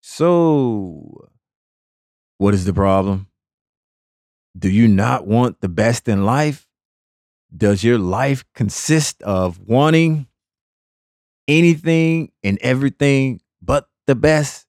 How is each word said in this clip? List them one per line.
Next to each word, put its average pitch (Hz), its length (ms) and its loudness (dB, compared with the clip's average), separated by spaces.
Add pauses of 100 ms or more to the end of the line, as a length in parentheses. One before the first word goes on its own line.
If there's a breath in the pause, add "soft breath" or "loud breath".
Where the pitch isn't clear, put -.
So, 139 1300 -2 (1080)
what 101 160 4
is 92 100 -2
the 95 100 -2
problem? 98 540 0 (1300)
Do 92 120 -4
you 110 200 4
not 104 380 0
want 117 340 0
the 98 80 -6
best 107 380 -2
in 98 180 -2
life? 143 440 -2 (880)
Does 101 260 0
your 117 160 2
life 120 460 -4 (100)
consist - 680 -4
of 92 380 -4
wanting 156 680 0 (1200)
anything 165 840 0 (140)
and 98 160 -2
everything 135 800 0 (200)
but 139 280 -4 (180)
the 135 80 2
best? 151 540 0